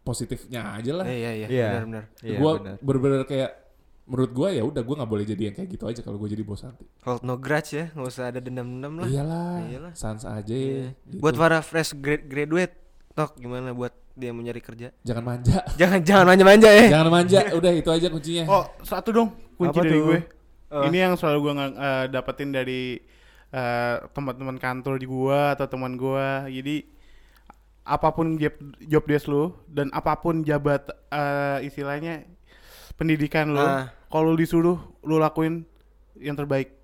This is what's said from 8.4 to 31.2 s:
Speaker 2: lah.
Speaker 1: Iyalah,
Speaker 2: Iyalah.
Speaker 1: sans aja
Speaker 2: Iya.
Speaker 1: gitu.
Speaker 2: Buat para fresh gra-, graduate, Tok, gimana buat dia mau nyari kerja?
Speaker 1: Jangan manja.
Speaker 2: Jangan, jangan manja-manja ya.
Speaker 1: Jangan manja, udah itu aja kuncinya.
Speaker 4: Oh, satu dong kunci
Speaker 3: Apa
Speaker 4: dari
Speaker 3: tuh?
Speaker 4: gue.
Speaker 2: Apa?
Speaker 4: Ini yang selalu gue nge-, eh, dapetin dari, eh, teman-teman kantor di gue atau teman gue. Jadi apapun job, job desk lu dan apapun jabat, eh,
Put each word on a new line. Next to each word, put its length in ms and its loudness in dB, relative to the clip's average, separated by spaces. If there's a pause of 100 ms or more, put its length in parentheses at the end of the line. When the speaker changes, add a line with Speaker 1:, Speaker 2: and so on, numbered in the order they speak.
Speaker 2:
lah. 100 -8
Speaker 1:
Iyalah, 440 -6 (140)
Speaker 2:
Iyalah. 300 -14
Speaker 1:
sans 260 -10
aja 280 -10
Speaker 2:
Iya. 460 -6 (120)
Speaker 1:
gitu. 120 -16
Speaker 2:
Buat 180 0
para 240 2
fresh 340 -4
gra-, 260 -4
graduate, 540 -4 (360)
Tok, 260 -6
gimana 360 -10
buat 200 -6 (200)
dia 180 -10
mau 100 -10
nyari 180 -10
kerja? 300 -16 (120)
Speaker 1:
Jangan 240 -6
manja. 320 2 (180)
Speaker 2:
Jangan, 260 4
jangan 260 6
manja-manja 440 12
ya. 200 12
Speaker 1:
Jangan 200 6
manja, 280 6 (140)
udah 200 2
itu 180 0
aja 180 2
kuncinya. 380 -4
Speaker 4:
Oh, 180 2 (160)
satu 300 -6
dong 180 2 (260)
kunci 180 -2
Speaker 3:
Apa 100 2
Speaker 4:
dari 100 2
Speaker 3:
tuh? 120 4
Speaker 4:
gue. 140 2 (500)
Speaker 2:
Apa? 180 -4
Speaker 4:
Ini 140 2
yang 140 2
selalu 260 0
gue 140 -4
nge-, 220 -6
eh, 320 -2
dapetin 420 -6
dari, 320 -4 (680)
eh, 440 -2 (140)
teman-teman 480 -8
kantor 400 -4
di 80 -6
gue 360 0 (100)
atau 160 -4
teman 280 -6
gue. 340 -2 (240)
Jadi 240 -6 (1080)
apapun 540 -2
job, 180 -2 (260)
job 240 0
desk 220 0
lu 180 0 (220)
dan 240 -4
apapun 520 -2
jabat, 420 0 (240)
eh, 560 -4